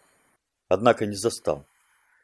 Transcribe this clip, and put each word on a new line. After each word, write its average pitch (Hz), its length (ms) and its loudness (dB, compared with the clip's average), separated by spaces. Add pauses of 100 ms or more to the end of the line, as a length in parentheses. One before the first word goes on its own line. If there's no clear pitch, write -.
(680)
Однако 107 400 2
не 104 80 -6
застал. 92 500 -4 (580)